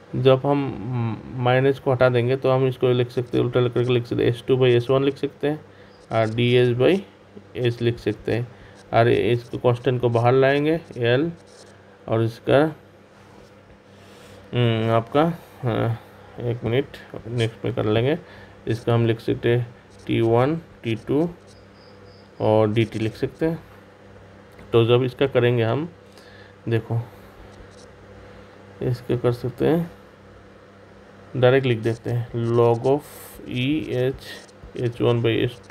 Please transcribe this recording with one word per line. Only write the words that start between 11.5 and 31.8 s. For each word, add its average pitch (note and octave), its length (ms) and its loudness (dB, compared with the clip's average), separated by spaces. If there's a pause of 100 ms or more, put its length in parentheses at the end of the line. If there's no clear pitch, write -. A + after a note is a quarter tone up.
और A2+ 160 0
इसका, B2 360 0 (1900)
हम्म, A2+ 380 2
आपका, A#2 320 2 (380)
हाँ, A#2 380 -2 (400)
एक A#2 240 -4
मिनट, A#2+ 340 -2 (300)
next A#2 380 -4
में A#2 80 -2
कर A#2 120 -2
लेंगे। A#2 320 2 (500)
इसका A#2+ 260 -2
हम A#2 120 2
लिख A2+ 140 0
सकते A#2+ 300 -2
हैं A#2+ 180 0 (400)
टी A#2+ 140 0
वन, A#2+ 340 2 (280)
टी A2+ 120 -4 (120)
टू D3+ 220 0 (1120)
और A2 320 2
डी A2+ 120 2
टी G#2+ 140 -8
लिख A2 160 -4
सकते - 300 -6
हैं। E3 140 -2 (1120)
तो A#2 120 4
जब A#2+ 180 2
इसका C3 240 -2
करेंगे A#2+ 360 2
हम, B2+ 240 -2 (840)
देखो A#2 300 -2 (1800)
इसका B2+ 340 -4
कर A#2+ 180 0
सकते C3 340 -4
हैं, E3+ 240 0 (1500)
direct C3 300 4
लिख A#2 120 0
देते A#2 300 -4